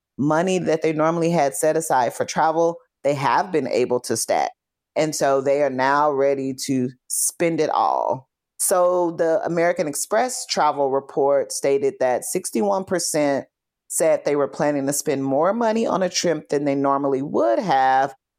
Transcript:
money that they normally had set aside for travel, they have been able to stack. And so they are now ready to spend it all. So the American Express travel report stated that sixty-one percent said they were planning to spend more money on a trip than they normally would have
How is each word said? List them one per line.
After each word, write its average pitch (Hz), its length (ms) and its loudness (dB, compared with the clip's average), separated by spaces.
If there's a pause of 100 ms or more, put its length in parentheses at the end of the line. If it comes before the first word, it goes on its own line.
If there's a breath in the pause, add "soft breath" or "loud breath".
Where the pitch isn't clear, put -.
(160)
money 165 420 2
that 160 240 -2
they 160 100 2
normally 165 380 0
had 143 240 2
set 156 220 0
aside 127 380 0
for 123 100 -4
travel, 165 540 0 (240 loud breath)
they 143 120 2
have 143 360 2
been 147 160 0
able 123 340 0
to 113 160 -4
stack. 80 360 0 (420)
And 156 200 0
so 139 260 2
they 143 220 2
are 139 80 2
now 139 400 2
ready 135 440 0 (120)
to 127 240 -2 (180)
spend - 520 -2
it 147 100 0
all. 87 580 0 (300)
So 180 540 2
the 160 320 0
American 170 440 0
Express 233 580 -2
travel 143 440 0
report 139 600 0
stated 139 480 0
that 127 240 0
sixty-one 196 600 -2
percent 147 640 -2 (440)
said 156 340 2
they 147 120 0
were 143 120 2
planning 147 380 -2
to 143 60 0
spend 139 320 -2
more 143 280 2
money 226 320 -2
on 190 180 0
a 180 60 0
trip 160 400 -2
than 143 160 -2
they 139 120 0
normally 139 440 0
would 285 380 0
have 135 560 2 (240)